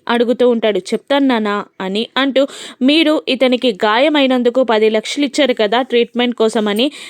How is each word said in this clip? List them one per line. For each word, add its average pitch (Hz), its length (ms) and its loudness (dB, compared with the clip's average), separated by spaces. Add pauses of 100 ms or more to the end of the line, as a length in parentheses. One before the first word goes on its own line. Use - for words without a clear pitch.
అడుగుతూ 240 420 0
ఉంటాడు. 214 320 0
"చెప్తాను 277 460 -2
నాన్న" 214 260 0 (280)
అని 190 220 -4 (140)
అంటూ, 269 260 0 (380)
"మీరు 302 340 4 (120)
ఇతనికి 254 500 0
గాయమైనందుకు 254 880 2
పది 220 260 2
లక్షలు 220 360 -2
ఇచ్చారు 262 320 0
కదా 220 240 0
ట్రీట్మెంట్ 240 560 -2
కోసమని, 220 500 0 (220)